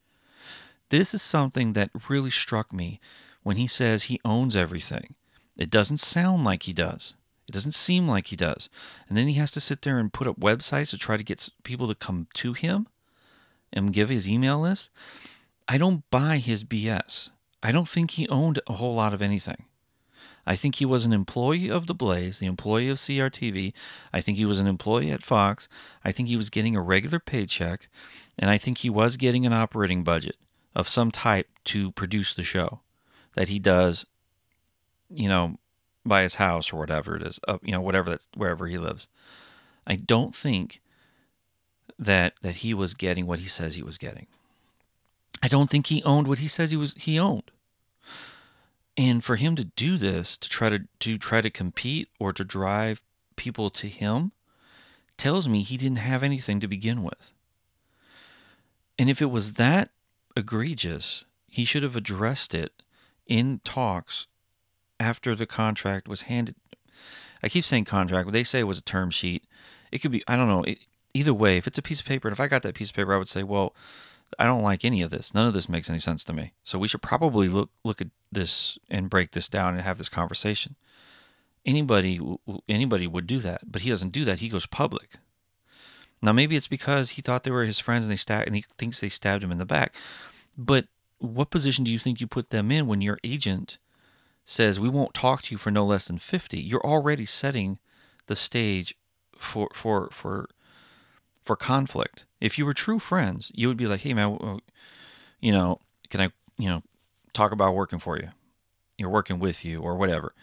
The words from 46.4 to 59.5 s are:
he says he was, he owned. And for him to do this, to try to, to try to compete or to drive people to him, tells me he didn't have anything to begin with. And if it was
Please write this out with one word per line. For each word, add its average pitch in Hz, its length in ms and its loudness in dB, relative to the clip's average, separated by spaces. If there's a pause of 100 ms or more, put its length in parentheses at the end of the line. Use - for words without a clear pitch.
he 151 80 -4
says 156 240 0
he 160 40 0
was, 147 220 -2
he 156 220 0
owned. 180 320 0 (1400)
And 127 260 4
for 120 140 2
him 151 180 2
to 143 100 -2
do 139 320 0
this, 95 420 -2
to - 100 -10
try - 220 0
to, 104 100 2 (180)
to 113 200 -2
try 113 220 0
to 110 100 0
compete 123 580 -6 (100)
or 98 140 -2
to 98 120 -4
drive 101 560 -2 (360)
people 113 340 -4
to - 160 -8
him, 110 460 -2 (840)
tells 160 320 2
me 104 140 4
he 113 140 -6
didn't 131 220 0
have 127 260 -2
anything 127 340 0
to 104 80 -4
begin 104 380 -2
with. - 260 -10 (1700)
And 127 100 6
if 135 140 2
it 143 80 2
was 107 220 -2